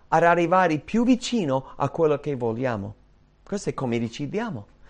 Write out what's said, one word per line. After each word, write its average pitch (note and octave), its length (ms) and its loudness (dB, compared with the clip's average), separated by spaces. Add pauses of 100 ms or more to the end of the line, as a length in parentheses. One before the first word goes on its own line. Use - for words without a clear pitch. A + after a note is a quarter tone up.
ad D#3+ 160 4
arrivare E3+ 520 4
più A3 300 0
vicino F3+ 680 0
a C#3 120 -2
quello D3+ 320 0
che D3 140 -6
vogliamo. A2+ 600 -4 (480)
Questo G3 280 -6
è - 20 -2
come A#2+ 260 -2
decidiamo, C#3 680 -6 (240)